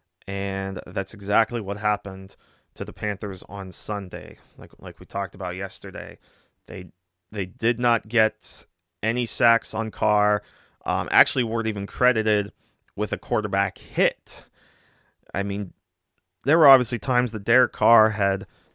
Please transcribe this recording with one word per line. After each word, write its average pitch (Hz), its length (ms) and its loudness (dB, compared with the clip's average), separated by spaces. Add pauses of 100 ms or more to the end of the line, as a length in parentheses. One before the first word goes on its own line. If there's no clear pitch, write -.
(280)
And 98 580 -4
that's 98 280 -6
exactly 107 480 0
what 101 160 -6
happened 101 580 -4 (380)
to - 100 -10
the 98 100 -10
Panthers 101 540 -6
on 95 240 -10
Sunday. 90 680 -8 (200)
Like, 95 220 -16
like 90 200 -14
we - 60 -14
talked 98 300 -6
about 92 200 -6
yesterday, 92 640 -10 (480)
they, 95 220 -10 (440)
they 101 140 -4
did 113 340 -2
not 120 280 0
get - 580 -2 (380)
any 117 240 0
sacks 117 480 2
on 110 160 -4
Carr. 104 500 2 (420)
Um, 92 280 -2
actually 127 320 2
weren't 113 240 -2
even 101 180 -4
credited 107 680 2 (440)
with 104 180 -2
a 98 40 -6
quarterback 98 600 -2
hit. - 680 -4 (880)
I 98 100 -4
mean, 98 300 -4 (680)
there 151 140 4
were 160 100 8
obviously 123 320 6
times 123 320 0
that 107 120 -8
Derek 120 280 4
Carr 110 380 6
had 98 380 -2 (280)